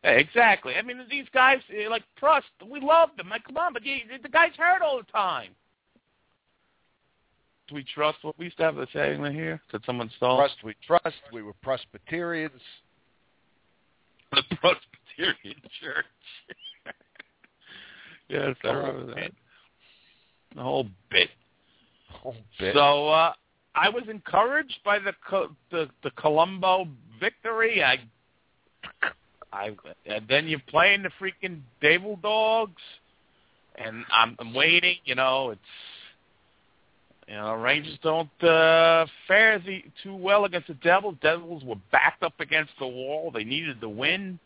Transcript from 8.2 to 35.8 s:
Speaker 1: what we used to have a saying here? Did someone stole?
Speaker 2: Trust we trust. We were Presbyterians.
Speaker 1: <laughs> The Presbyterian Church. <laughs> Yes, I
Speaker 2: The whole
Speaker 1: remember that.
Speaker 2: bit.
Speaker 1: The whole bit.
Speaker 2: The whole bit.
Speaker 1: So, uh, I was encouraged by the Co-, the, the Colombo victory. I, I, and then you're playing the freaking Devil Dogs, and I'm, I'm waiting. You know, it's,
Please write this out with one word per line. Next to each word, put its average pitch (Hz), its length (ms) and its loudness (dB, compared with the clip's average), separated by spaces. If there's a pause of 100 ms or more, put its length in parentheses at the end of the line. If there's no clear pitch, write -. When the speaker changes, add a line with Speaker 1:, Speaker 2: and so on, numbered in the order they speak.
Speaker 1:
what 151 160 -12
we 175 80 -12
used 170 120 -16
to 165 60 0
have 151 140 0
a 131 140 -6
saying 143 400 -2
here? 160 280 -8 (100)
Did 107 160 -10
someone 120 300 -6
stole? 127 220 2
Speaker 2:
Trust 139 260 2
we 107 100 -12 (120)
trust. 170 300 0 (160)
We 117 100 -14
were 104 200 -16
Presbyterians. 160 960 -6
Speaker 1:
<laughs> 123 40 -20 (1700)
The 143 80 2 (140)
Presbyterian - 1040 -4 (220)
Church. 151 240 -6 (800)
<laughs> - 80 -18 (1400)
Yes, 139 340 -4
I - 40 -2
Speaker 2:
The - 40 0
whole 143 100 -4
Speaker 1:
remember 135 260 -8
that. 120 80 -14
Speaker 2:
bit. - 180 -12 (1200)
Speaker 1:
The - 80 -14
whole 135 240 -4 (240)
bit. 90 180 4 (840)
Speaker 2:
The - 80 -20
whole 123 180 -14 (220)
bit. 95 160 -2
Speaker 1:
So, 147 360 4
uh, 160 220 4 (420)
I 170 160 2
was 240 180 -8
encouraged 233 800 -2
by 208 140 2
the 196 120 -6 (160)
Co-, 180 260 -4 (160)
the, 160 200 -4 (120)
the 143 100 -6
Colombo 185 760 2 (320)
victory. 226 640 0
I, 131 140 4 (1500)
I, 101 240 -8 (300)
and 107 240 -6
then 151 180 2
you're 151 200 -4
playing 196 340 4
the 185 80 -6 (100)
freaking 185 400 -10 (220)
Devil 180 400 2
Dogs, 220 580 -2 (960)
and 113 340 -12
I'm, 113 280 4
I'm 117 160 -14
waiting. 170 500 2
You 131 100 -6
know, 131 360 0
it's, 101 100 -12 (1700)